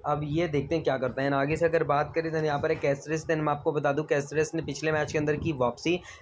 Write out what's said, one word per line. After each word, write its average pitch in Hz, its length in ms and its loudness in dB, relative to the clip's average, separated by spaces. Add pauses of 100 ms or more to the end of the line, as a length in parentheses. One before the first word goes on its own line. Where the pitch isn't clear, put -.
अब 147 200 0
ये 160 220 0
देखते 147 280 0
हैं 156 80 0
क्या 135 140 2
करते 123 240 -2
हैं। 139 120 2
आगे 139 220 2
से 165 100 2
अगर 160 200 4
बात 147 300 0
करें 160 160 0
तो 160 80 0
यहाँ 147 200 0
पर 156 120 0
एक 156 80 -2
Castress, 151 480 -2
then 160 120 2
मैं 151 140 2
आपको 147 200 -2
बता 147 200 2
दूं 147 120 0
Castress 147 500 0
ने 160 60 -2
पिछले 151 300 -2
match 151 200 0
के 160 60 0
अंदर 151 200 2
की 156 200 -2
वापसी, 127 420 0 (220)